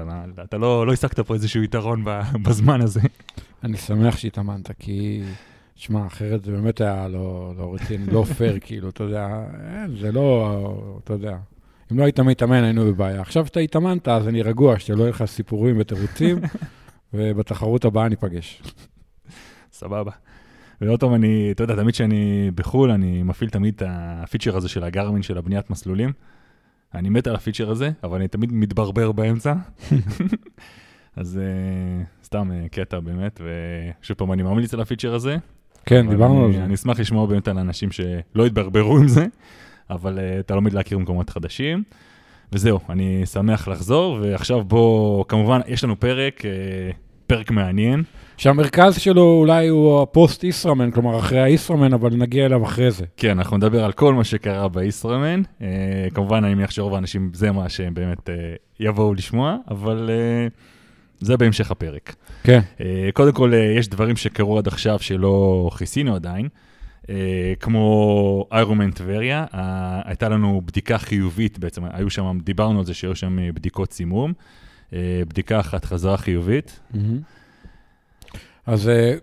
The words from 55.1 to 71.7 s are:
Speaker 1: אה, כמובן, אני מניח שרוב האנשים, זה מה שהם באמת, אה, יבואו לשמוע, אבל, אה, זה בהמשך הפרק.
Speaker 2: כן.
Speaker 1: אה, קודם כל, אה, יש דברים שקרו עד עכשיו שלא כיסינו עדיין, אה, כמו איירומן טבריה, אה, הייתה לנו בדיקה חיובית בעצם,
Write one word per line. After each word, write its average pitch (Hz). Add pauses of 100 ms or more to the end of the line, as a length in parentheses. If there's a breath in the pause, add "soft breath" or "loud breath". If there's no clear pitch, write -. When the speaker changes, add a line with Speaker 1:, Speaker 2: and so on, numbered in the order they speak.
Speaker 1:
אה, 104 (480)
כמובן, 104
אני 101
מניח 98
שרוב 98
האנשים, 95
זה 101
מה 95
שהם 87
באמת, 90
אה, 87 (460)
יבואו 107
לשמוע, 120 (140)
אבל, 110
אה, 117 (720 soft breath)
זה 113
בהמשך 113
הפרק. 78 (280 soft breath)
Speaker 2:
כן. 123 (200)
Speaker 1:
אה, 92
קודם 143
כל, 127
אה, 113
יש 110
דברים 107
שקרו 107
עד 101
עכשיו 104
שלא 95
כיסינו 131
עדיין, 92 (640 soft breath)
אה, 95
כמו 104
איירומן 107
טבריה, 107 (100)
אה, 92
הייתה 95
לנו 101
בדיקה 101
חיובית 101
בעצם, 87 (100)